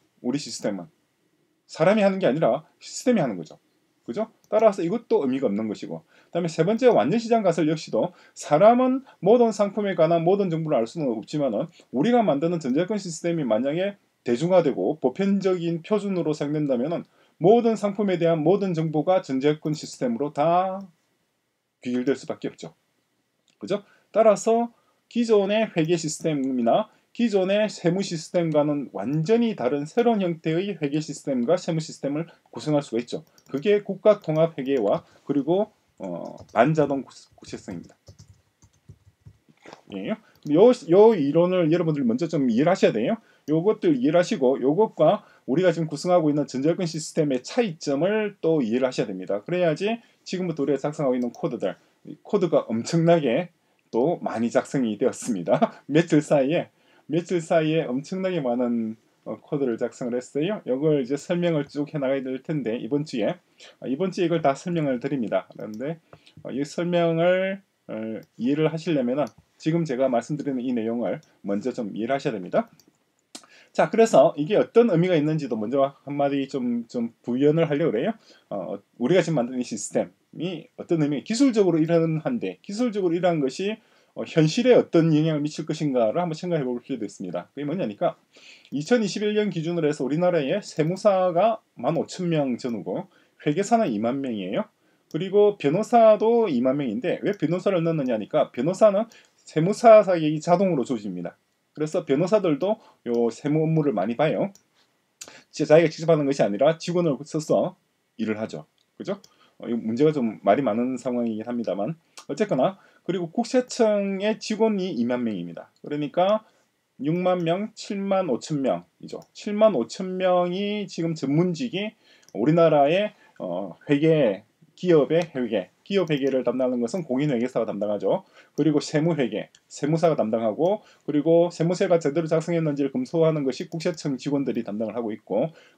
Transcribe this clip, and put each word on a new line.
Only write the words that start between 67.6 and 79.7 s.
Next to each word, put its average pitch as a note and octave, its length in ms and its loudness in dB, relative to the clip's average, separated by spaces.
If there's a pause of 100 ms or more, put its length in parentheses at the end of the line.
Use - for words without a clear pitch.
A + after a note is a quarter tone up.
어, A2 320 -10 (160)
이해를 D3 340 0
하시려면은 C#3+ 540 -2 (320)
지금 E3 260 0
제가 C3 240 0
말씀드리는 B2+ 540 -4
이 B2+ 100 -4
내용을 A#2 480 -2 (220)
먼저 G2+ 320 -4
좀 G#2+ 200 -8
이해를 A#2 220 -4
하셔야 C#3 160 -4
됩니다. G#2 380 -4 (1040)
자, E3+ 160 0
그래서 A3 480 6
이게 D3+ 180 -2
어떤 A3+ 340 4
의미가 F3 260 2
있는지도 D3 420 0
먼저 C3+ 360 0 (120)
한마디 C#3+ 420 -2
좀, A#2+ 400 -4
좀 A#2 260 -6 (100)
부연을 D3 460 2
하려고 D3 220 0
그래요. D3+ 220 -2 (360)
어, F#2+ 300 -8 (180)
우리가 D#3+ 240 2
지금 D#3+ 140 0
만든 B2 240 -2
이 B2 40 -2
시스템이 A#2+ 1160 -8